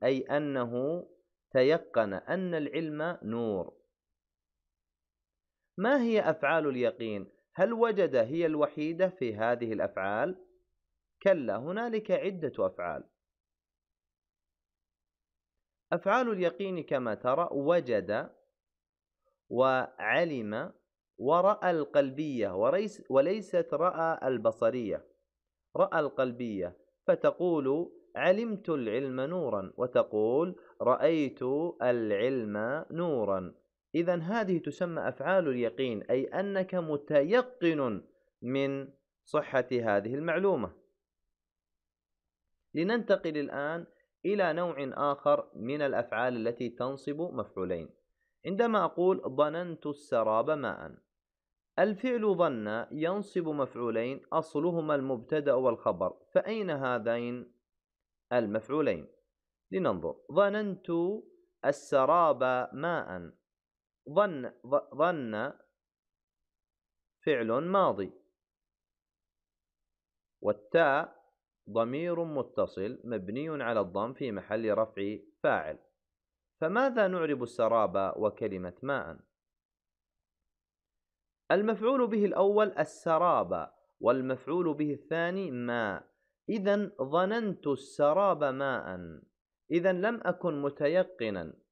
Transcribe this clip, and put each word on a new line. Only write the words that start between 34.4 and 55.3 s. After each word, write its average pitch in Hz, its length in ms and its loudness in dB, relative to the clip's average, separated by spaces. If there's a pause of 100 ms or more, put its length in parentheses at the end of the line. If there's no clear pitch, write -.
تسمى 160 500 -6
أفعال 170 400 0
اليقين، 120 540 -2
أي 131 220 0
أنك 190 500 -4
متيقن 151 1300 0 (400)
من 135 500 -2 (320)
صحة 139 480 0
هذه 113 420 2
المعلومة. 165 720 -2 (1900)
لننتقل 185 600 0
الآن 147 500 -4 (380)
إلى 185 280 2
نوع 170 240 -2 (360)
آخر 147 420 2
من 135 280 -4
الأفعال 120 640 0
التي 120 220 -4
تنصب 135 520 -6
مفعولين. 95 680 -6 (580)
عندما 202 380 2
أقول: 180 360 2
"ظننت 151 680 -2
السراب 117 640 0
ماء"، 107 460 -4 (840)
الفعل 214 560 2
ظن 117 560 0
ينصب 175 580 -2
مفعولين، 123 760 -2 (100)
أصلهما 156 640 0
المبتدأ 135 600 0